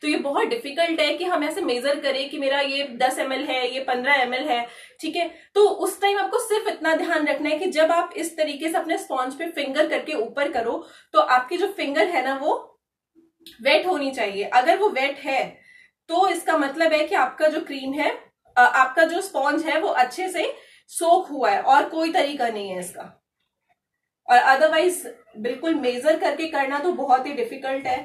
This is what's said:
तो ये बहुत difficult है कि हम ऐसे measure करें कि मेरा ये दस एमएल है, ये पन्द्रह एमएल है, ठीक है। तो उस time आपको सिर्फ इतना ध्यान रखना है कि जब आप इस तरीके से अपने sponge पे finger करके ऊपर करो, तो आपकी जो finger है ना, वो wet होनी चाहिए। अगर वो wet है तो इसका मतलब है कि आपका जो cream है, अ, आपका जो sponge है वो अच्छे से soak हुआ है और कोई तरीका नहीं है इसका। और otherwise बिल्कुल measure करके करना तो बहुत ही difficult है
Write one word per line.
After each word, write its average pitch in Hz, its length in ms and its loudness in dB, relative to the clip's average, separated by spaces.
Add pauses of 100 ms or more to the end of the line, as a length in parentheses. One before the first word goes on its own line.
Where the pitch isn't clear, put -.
तो 302 60 -2
ये 302 80 0
बहुत 302 300 0
difficult 302 540 -2
है 294 140 2
कि 349 100 -6
हम 339 200 0
ऐसे 320 160 -4
measure 277 400 -2
करें 269 300 -2
कि 302 80 -10
मेरा 277 220 0
ये 277 280 -2
दस 254 300 0
एमएल 269 260 -4
है, 254 300 -4
ये 262 60 -4
पन्द्रह 254 320 0
एमएल 262 360 0
है, 240 180 -2 (340)
ठीक 320 160 -6
है। 339 180 -4 (200)
तो 415 140 8
उस - 320 -2
time 403 180 2
आपको 403 200 0
सिर्फ - 300 -2
इतना 320 280 0
ध्यान 320 300 0
रखना 294 220 -2
है 311 100 0
कि 359 80 -2
जब 320 260 2
आप 349 240 0
इस 330 200 -6
तरीके 311 320 -2
से 339 100 -2
अपने 320 200 -2
sponge 269 360 -4
पे 330 160 -8
finger 294 380 -2
करके 302 240 -4
ऊपर 285 400 -4
करो, 240 340 -4 (260)
तो 320 60 4
आपकी 269 380 2
जो 370 160 -2
finger 302 360 0
है 285 160 -2
ना, 269 100 0
वो 311 360 -4 (920)
wet 302 240 4
होनी 285 260 -2
चाहिए। 202 320 -4
अगर 339 340 4
वो 403 120 2
wet 269 300 -2
है 269 220 -2 (640)
तो 349 200 4
इसका 339 300 0
मतलब 302 340 2
है 302 140 2
कि 381 100 -4
आपका 302 320 2
जो 311 140 -2
cream 269 320 -8
है, 294 160 0 (460)
अ, 247 40 6
आपका 262 440 6
जो 339 180 -2
sponge 294 440 -2
है 302 140 0
वो - 100 -2
अच्छे 254 400 0
से 403 220 -4 (380)
soak 339 380 2
हुआ 254 220 0
है 196 120 0
और 269 260 4
कोई 320 240 -2
तरीका 285 360 0
नहीं 208 220 -6
है 180 100 -6
इसका। - 300 -14 (1160)
और - 100 8 (100)
otherwise 311 580 4 (320)
बिल्कुल 262 380 -2
measure 262 440 2
करके 330 280 -2
करना 285 300 -2
तो 294 160 0
बहुत 262 320 2
ही 285 80 -8
difficult 269 520 -6
है 254 180 -2